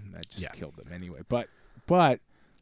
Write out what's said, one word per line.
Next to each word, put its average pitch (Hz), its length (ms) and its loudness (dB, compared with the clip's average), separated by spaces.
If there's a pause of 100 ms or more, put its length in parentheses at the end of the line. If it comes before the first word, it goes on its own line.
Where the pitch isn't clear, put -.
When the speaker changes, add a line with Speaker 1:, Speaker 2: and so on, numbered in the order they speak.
Speaker 1:
and 101 120 -16
that 85 160 -12
just - 160 -12
Speaker 2:
Yeah. 73 60 -10
Speaker 1:
killed - 260 -14
them - 160 -18
anyway. 90 360 -12
But, 120 200 0 (400)
but 165 320 6 (420)